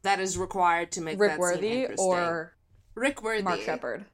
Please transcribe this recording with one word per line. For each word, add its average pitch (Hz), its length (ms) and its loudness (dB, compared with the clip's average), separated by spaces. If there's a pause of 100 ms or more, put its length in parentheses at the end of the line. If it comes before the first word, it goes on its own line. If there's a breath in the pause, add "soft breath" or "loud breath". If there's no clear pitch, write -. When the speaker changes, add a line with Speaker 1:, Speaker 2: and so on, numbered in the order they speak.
Speaker 1:
that 196 180 2
is 185 180 -4
required 175 540 2
to 185 80 -6
make 160 180 -6
Speaker 2:
Rick 202 140 6
Speaker 1:
that 160 80 -4
Speaker 2:
Worthy 175 280 2
Speaker 1:
scene 226 120 0
interesting. 190 260 0
Speaker 2:
or 170 500 0 (380)
Speaker 1:
Rick 269 280 -2
Worthy. 220 200 -2
Speaker 2:
Mark 185 200 0
Sheppard? 156 520 -6